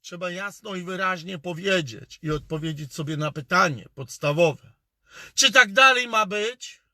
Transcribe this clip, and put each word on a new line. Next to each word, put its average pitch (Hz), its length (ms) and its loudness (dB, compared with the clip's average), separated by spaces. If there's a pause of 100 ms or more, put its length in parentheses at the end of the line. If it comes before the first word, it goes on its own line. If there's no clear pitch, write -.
Trzeba 180 280 -10
jasno 196 440 -10
i 185 80 -8
wyraźnie 185 560 -6
powiedzieć 170 840 -4
i 156 80 -4
odpowiedzieć 151 640 -6
sobie 156 220 -6
na 147 160 -4
pytanie 156 640 0
podstawowe. 147 760 0 (640)
Czy 247 180 2
tak 233 200 6
dalej 254 360 6
ma 220 180 2
być? 208 540 -6 (140)